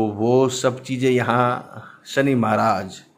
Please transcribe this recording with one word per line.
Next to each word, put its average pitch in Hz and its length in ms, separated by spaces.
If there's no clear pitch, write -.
वो 120 420
सब 127 300
चीज़ें 131 300
यहाँ 123 960
शनि 139 280
महाराज 107 640